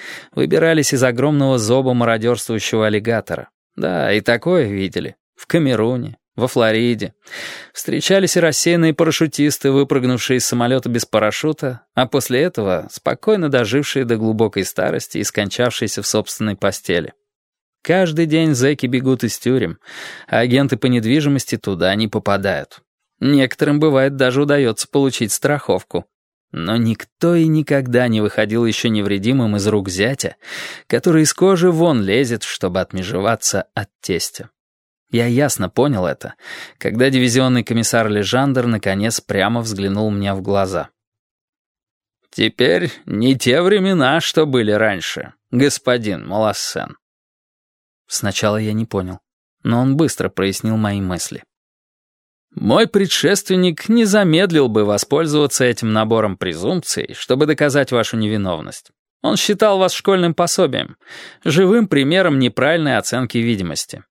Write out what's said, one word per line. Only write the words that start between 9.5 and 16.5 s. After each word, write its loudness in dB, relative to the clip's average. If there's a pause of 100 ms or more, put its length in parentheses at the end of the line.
выпрыгнувшие 0
из -2
самолёта 0
без -2
парашюта, -2 (140)
а 2
после 0
этого -2
спокойно -2
дожившие 0
до 0
глубокой 0
старости -4
и -4
скончавшиеся -4
в -6
собственной -4